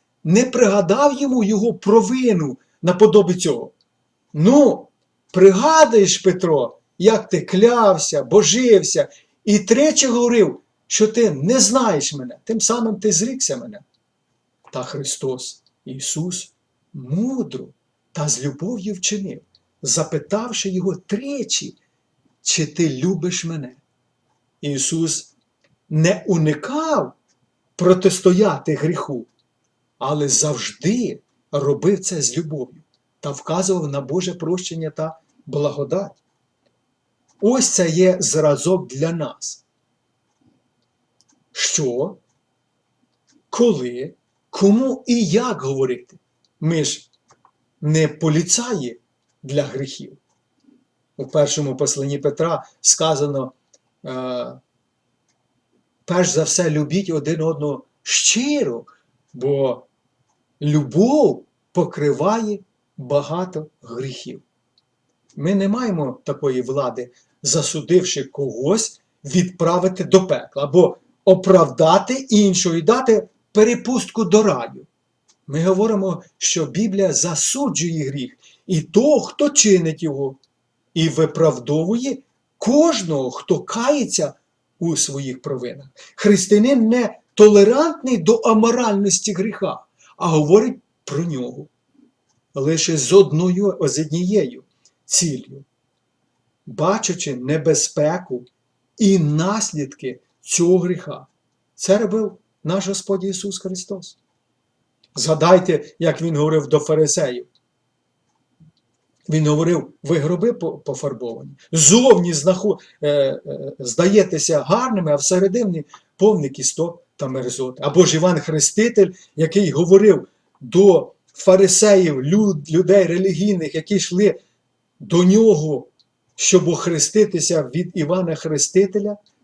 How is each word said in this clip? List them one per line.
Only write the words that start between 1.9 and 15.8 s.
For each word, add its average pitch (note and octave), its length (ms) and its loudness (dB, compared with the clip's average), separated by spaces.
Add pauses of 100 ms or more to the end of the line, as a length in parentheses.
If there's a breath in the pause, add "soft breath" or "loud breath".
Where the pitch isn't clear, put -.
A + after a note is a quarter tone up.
наподобі F#3 520 6
цього. - 360 -4 (600)
«Ну, A3+ 560 4 (440)
пригадуєш, A3 840 6
Петро, E3 580 0 (220)
як G#3 300 2
ти F3 120 -2
клявся, G3 840 2
божився, G3+ 840 2 (360 soft breath)
і G#3 140 2
тричі C4+ 480 2
говорив, A#3 540 2 (260)
що G#3+ 220 0
ти G#3+ 220 0
не E3 300 0
знаєш G3 540 0
мене, B2+ 300 -14
тим A3 160 -4
самим A3+ 360 -2
ти G#3+ 160 0
зрікся A#3+ 440 -4
мене». G#2+ 240 -16 (920)
Та C3 100 -8
Христос, C3+ 800 -10 (220)